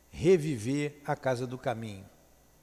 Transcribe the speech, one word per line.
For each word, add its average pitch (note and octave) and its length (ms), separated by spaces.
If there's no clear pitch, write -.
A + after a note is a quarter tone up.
reviver C#3+ 960
a D3 100
Casa C3 300
do B2 120
Caminho." A2+ 480